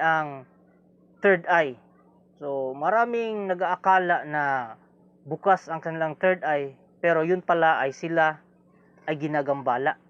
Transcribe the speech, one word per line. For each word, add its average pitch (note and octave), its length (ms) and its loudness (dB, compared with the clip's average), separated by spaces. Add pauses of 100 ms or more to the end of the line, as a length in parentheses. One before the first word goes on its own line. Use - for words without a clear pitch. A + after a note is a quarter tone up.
ang D3+ 420 -2 (800)
third F#3 240 2
eye. D#3 320 0 (640)
So, C3+ 340 -6
maraming A3 720 -2
nag-aakala F3+ 800 2
na C#3 480 -2 (480)
bukas E3+ 480 0
ang D#3+ 80 -6
kanilang D#3+ 380 -4
third F#3 240 2
eye, C#3+ 340 -2 (240)
pero E3 220 2
yun F3+ 240 0
pala D#3+ 340 4
ay C3 140 -2
sila D#3+ 480 0 (640)
ay D#3 100 -4
ginagambala. C#3 800 -2 (140)